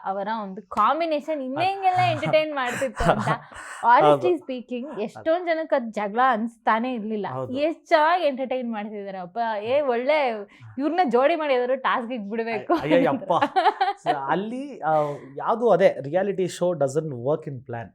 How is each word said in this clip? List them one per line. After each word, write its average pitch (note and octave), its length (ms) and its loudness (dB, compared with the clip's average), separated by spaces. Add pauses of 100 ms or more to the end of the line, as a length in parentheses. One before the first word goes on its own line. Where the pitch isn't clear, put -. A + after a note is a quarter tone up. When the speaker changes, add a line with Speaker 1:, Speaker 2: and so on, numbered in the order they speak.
Speaker 1:
ಅವರ G3 240 -4 (160)
ಒಂದು G3 180 -10
ಕಾಂಬಿನೇಷನ್ D4+ 800 0
ಇನ್ನ C4 140 -6
Speaker 2:
ಹೌದು. E4 120 0
Speaker 1:
ಹೆಂಗೆಲ್ಲ F#4 440 2
ಎಂಟರ್ಟೈನ್ D#4 440 0
ಮಾಡ್ತಿತ್ತು B3 560 0
ಅಂತ. - 160 0
Speaker 2:
<laughs> - 20 -2 (560)
Speaker 1:
Honestly A#3+ 460 6
Speaker 2:
ಹೌದು. F4 40 2
Speaker 1:
speaking, B3 680 -8
ಎಷ್ಟೊಂದ್ D#4+ 440 -4
ಜನಕ್ಕೆ D#4+ 300 0
ಅದ್ A#3 180 -2
ಜಗಳ G#3 260 -4 (100)
ಅನ್ಸ್ತಾನೆ A#3 640 -2
ಇರ್ಲಿಲ್ಲ. G#3+ 380 -4
Speaker 2:
ಹೌದು. C3 220 -6
Speaker 1:
ಎಷ್ಟ್ D4+ 340 -2
ಚೆನ್ನಾಗ್ E4 360 4
ಎಂಟರ್ಟೈನ್ B3+ 480 -2
ಮಾಡ್ತಿದಾರೆ G#3 460 -8
ಅಪ್ಪ. F3+ 220 -10 (220)
ಏ, B3 200 0
ಒಳ್ಳೆ C4+ 480 2 (480)
ಇವ್ರನ್ನ D4 220 0 (100)
ಜೋಡಿ C4+ 260 4
ಮಾಡಿ D4+ 180 0
ಯಾವ್ದಾದ್ರು B3 280 0
ಟಾಸ್ಕ್ A3 280 0
ಗೆ B3+ 80 -6
ಬಿಡ್ಬೇಕು A3+ 560 -4
Speaker 2:
ಅಯ್ಯಯ್ಯಪ್ಪ. E3 600 2
Speaker 1:
ಅಂತ. F#4+ 760 0
Speaker 2:
So, E4+ 80 0 (140)
ಅಲ್ಲಿ, A3+ 500 -4
ಆ, D#3 140 0 (440)
ಯಾವ್ದು G#3+ 320 2
ಅದೇ F#3 320 6
ರಿಯಾಲಿಟಿ F#3 420 -2
show F3 360 -2
doesn't C#3+ 320 0
work C#3 380 -2
in C3+ 80 -10
plan. A#2 380 -10